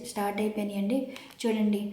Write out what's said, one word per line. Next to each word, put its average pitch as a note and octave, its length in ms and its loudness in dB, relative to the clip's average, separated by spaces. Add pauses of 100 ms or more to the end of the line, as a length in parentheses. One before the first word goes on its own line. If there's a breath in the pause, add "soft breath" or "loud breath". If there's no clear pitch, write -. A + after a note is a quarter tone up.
(100)
స్టార్ట్ G3+ 300 -2
అయిపోయినాయండి. G#3 580 0 (420 loud breath)
చూడండి, G#3+ 420 4 (100)